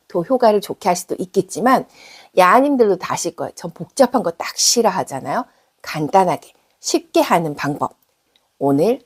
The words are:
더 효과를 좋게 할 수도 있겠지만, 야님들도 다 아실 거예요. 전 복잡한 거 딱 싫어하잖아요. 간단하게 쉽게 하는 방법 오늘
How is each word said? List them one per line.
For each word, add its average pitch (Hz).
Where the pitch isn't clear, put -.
더 175
효과를 214
좋게 -
할 180
수도 -
있겠지만, 190
야님들도 220
다 -
아실 -
거예요. -
전 -
복잡한 240
거 170
딱 -
싫어하잖아요. 180
간단하게 156
쉽게 -
하는 170
방법 143
오늘 151